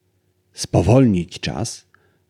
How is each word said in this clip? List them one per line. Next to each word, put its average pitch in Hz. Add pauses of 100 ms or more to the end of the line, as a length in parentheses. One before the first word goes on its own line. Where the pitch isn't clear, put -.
(520)
spowolnić 104
czas, - (400)